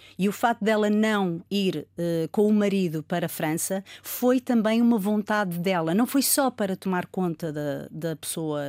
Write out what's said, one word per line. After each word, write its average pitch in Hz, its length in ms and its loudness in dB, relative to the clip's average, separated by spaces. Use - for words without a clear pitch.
E 185 100 2
o 196 40 0
facto 233 300 0
dela 214 280 2
não 208 580 2
ir, 190 380 0
eh, 165 360 -2
com 208 160 4
o 214 40 4
marido 196 520 2
para 175 220 -4
a - 20 -4
França 170 560 -4
foi 247 380 0
também 226 420 2
uma 233 160 4
vontade 208 600 0
dela. 175 360 0
Não 233 100 4
foi 277 160 0
só 262 300 2
para 190 260 -4
tomar 180 300 -2
conta 170 460 -4
da, 147 360 -4
da 160 280 -6
pessoa, 151 520 -6